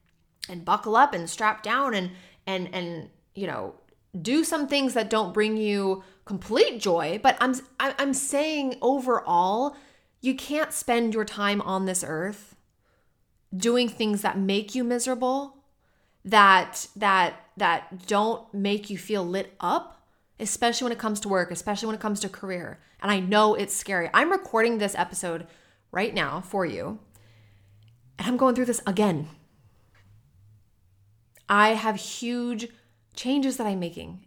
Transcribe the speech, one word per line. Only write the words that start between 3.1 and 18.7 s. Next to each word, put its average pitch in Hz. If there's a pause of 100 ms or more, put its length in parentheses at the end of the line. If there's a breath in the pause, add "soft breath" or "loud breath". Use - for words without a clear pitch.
you 190
know, 110 (440)
do 262
some 302
things 269
that 220
don't 214
bring 214
you 196 (220 loud breath)
complete 226
joy. 170
But 269
I'm, 254 (240)
I, 269
I'm 277
saying 285
overall, 240 (460 loud breath)
you 254
can't 302
spend 233
your 220
time 202
on 190
this 180
earth 180 (1000)
doing 233
things 208
that 190
make 202
you 254
miserable, 254 (680)
that, 190
that, 196 (220)
that 180
don't 220
make 202